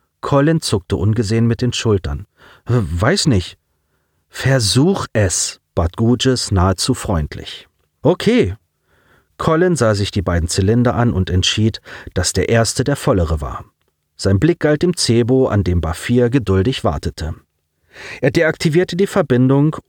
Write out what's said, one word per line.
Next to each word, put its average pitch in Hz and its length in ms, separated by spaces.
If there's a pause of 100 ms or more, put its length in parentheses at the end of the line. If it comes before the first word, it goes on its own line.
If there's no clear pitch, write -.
(220)
Colin 151 380
zuckte - 360
ungesehen 110 500
mit 117 160
den 123 100
Schultern. 95 540 (400)
"Weiß 110 640
nicht." 101 320 (680)
"Versuch 135 880
es", - 480 (140)
bat 87 220
Gouges 120 540
nahezu 95 440
freundlich. - 720 (340)
"Okay." 151 540 (800)
Colin 165 380
sah 113 180
sich 101 160
die 98 140
beiden 85 260
Zylinder 113 460
an 120 180
und 92 160
entschied, 107 500 (360)
dass - 180
der - 160
erste 117 340
der 143 120
vollere 85 440
war. 65 260 (500)
Sein 98 240
Blick 160 220
galt 151 200
dem 175 140
Zebo, 120 520
an 101 160
dem 87 180
Bafir 120 480
geduldig 104 540
wartete. 80 520 (840)
Er - 100
deaktivierte 165 640
die 196 120
Verbindung, 139 680 (140)